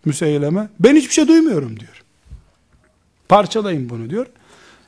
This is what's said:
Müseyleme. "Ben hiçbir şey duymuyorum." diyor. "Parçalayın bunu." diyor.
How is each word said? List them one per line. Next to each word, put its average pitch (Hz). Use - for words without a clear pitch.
Müseyleme. 151
"Ben 262
hiçbir 269
şey 302
duymuyorum." 180
diyor. -
"Parçalayın 185
bunu." 117
diyor. 226